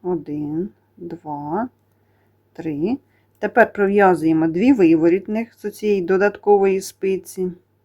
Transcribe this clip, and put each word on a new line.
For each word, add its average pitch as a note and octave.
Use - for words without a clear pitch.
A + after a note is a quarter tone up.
Один, D3+
два, E3
три. D#3+
Тепер G#3
пров'язуємо F3+
дві F#3+
виворітних F#3+
з G#3
цієї G3+
додаткової G3
спиці. F#3